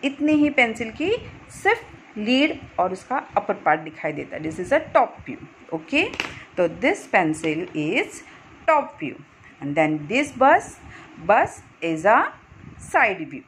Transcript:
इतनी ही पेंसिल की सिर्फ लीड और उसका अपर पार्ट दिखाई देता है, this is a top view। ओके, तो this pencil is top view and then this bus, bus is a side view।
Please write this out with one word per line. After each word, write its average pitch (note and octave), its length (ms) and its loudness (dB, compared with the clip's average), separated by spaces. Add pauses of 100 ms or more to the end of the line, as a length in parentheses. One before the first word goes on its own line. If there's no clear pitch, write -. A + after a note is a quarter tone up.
इतनी C#4+ 280 0
ही D4 180 4
पेंसिल A#3 400 0
की D#4 200 -4 (520)
सिर्फ - 560 -2
लीड C4 400 2 (200)
और F#3 140 0
उसका G#3+ 240 -6 (200)
अपर G#3 180 0
पार्ट D#3+ 260 2
दिखाई D#3 320 -8
देता C#3+ 240 -10
है, D3+ 60 -8
this D#3 180 -8
is F3+ 120 -2
a D4+ 80 4 (160)
top B3+ 220 2 (100)
view। - 460 -14
ओके, C4 300 0 (520)
तो F3 120 2 (120)
this D#4+ 340 0
pencil D#3+ 520 0 (100)
is F3+ 460 -4 (460)
top D4+ 320 0
view C#3 160 -10 (460)
and C#3+ 160 -2
then D#3 200 2 (140)
this C#4 260 0
bus, D4 380 4 (500)
bus A3+ 340 2 (220)
is E3 240 -2
a A#3 140 8 (720)
side G3 380 2
view। - 160 -12